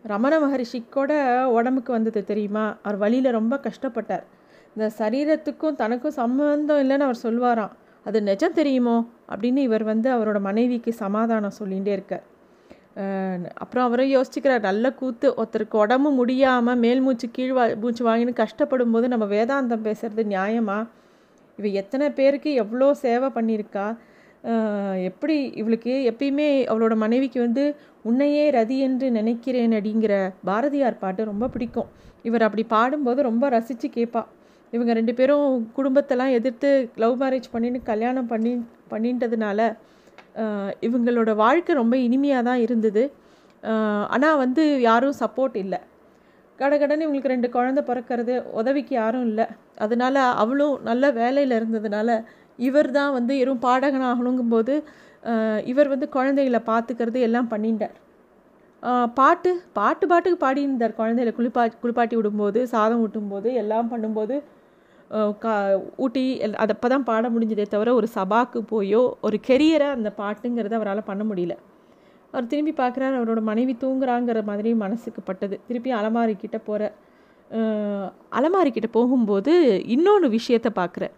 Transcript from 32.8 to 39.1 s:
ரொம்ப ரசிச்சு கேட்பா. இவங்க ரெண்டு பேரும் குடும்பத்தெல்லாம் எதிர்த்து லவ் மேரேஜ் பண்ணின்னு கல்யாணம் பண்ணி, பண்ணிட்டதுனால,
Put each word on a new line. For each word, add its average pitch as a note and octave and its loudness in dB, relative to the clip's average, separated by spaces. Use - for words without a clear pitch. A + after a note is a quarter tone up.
ரொம்ப B3 0
ரசிச்சு A#3 -2
கேட்பா. A#3 -2
இவங்க A#3 0
ரெண்டு A3+ 0
பேரும் C4 2
குடும்பத்தெல்லாம் C4+ 2
எதிர்த்து B3+ 2
லவ் A#3+ 0
மேரேஜ் C4 -2
பண்ணின்னு A#3+ -4
கல்யாணம் A#3+ -2
பண்ணி, A#3 -2
பண்ணிட்டதுனால, A3+ -2